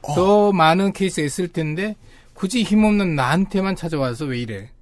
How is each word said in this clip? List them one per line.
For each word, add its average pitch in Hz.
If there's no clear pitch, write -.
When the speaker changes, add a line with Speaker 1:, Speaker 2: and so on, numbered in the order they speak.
Speaker 1:
더 202
Speaker 2:
어. 202
Speaker 1:
많은 185
케이스가 180
있을 175
텐데 170
굳이 214
힘없는 208
나한테만 185
찾아와서 143
왜 127
이래? 110